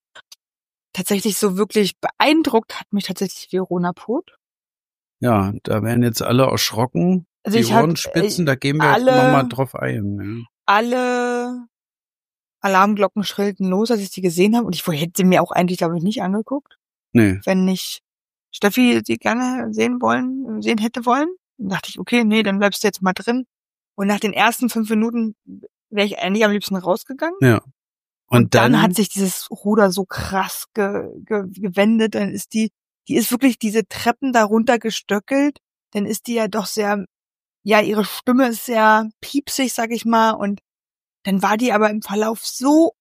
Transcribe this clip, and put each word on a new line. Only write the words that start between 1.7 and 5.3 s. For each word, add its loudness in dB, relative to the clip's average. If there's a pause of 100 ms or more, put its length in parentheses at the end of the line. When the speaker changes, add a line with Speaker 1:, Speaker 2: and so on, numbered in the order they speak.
Speaker 1:
beeindruckt 0
hat -14
mich -2
tatsächlich -8
Verona -2
Poth. -8 (840)
Speaker 2:
Ja, 2 (100)